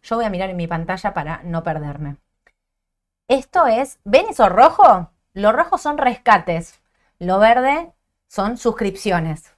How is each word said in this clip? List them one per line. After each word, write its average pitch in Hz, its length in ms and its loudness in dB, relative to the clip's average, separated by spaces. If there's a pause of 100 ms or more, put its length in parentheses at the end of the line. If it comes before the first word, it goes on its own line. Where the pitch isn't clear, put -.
Yo 226 140 -6
voy 233 80 -4
a 214 60 -4
mirar 190 200 -6
en 180 60 -10
mi 170 100 -6
pantalla 175 480 -8
para 156 300 -8
no 165 180 -6
perderme. 147 540 -8 (1120)
Esto 277 400 0
es, 254 360 -2
¿ven 277 260 4
eso 214 180 2
rojo? 226 640 6 (240)
Lo 208 180 2
rojo 339 260 0
son 294 200 -6
rescates, 202 840 0 (400)
lo 185 180 -2
verde 254 540 2 (340)
son 208 320 -6
suscripciones. 190 1000 -6